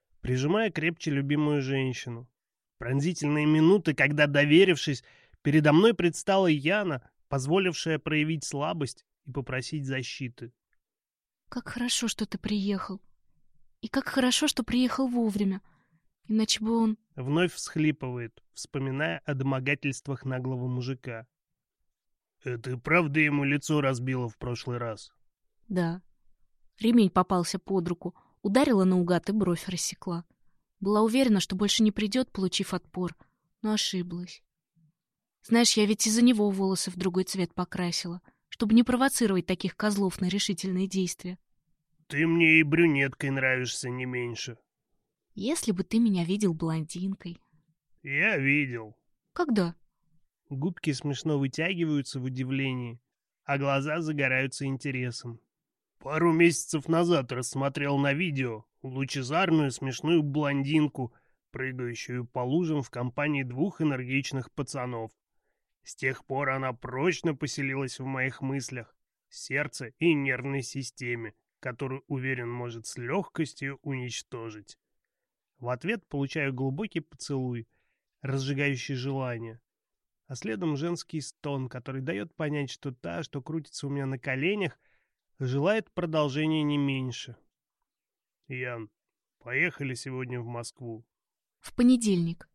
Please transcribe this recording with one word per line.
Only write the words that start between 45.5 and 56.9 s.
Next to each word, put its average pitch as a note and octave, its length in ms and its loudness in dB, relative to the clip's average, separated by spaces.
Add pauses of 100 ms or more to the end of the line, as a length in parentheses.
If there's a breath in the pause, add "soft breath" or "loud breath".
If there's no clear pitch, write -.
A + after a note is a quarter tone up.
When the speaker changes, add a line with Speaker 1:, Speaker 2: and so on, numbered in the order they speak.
Speaker 2:
бы F#3 100 -2
ты - 160 0
меня G3+ 260 4
видел F#3+ 300 0
блондинкой". E3 840 -6 (640)
Speaker 1:
"Я D#3 340 0
видел". C3+ 580 0 (360)
Speaker 2:
"Когда?" G#3 420 0 (760)
Speaker 1:
Губки D3+ 440 -4
смешно C#3+ 480 -2
вытягиваются D3+ 800 -2
в B2+ 40 -6
удивлении, B2+ 760 -4 (440)
а C#3+ 140 -2
глаза C#3 420 0
загораются C#3 640 -2
интересом. B2+ 760 -6 (580)
"Пару D#3+ 340 2
месяцев E3 540 4
назад E3 460 2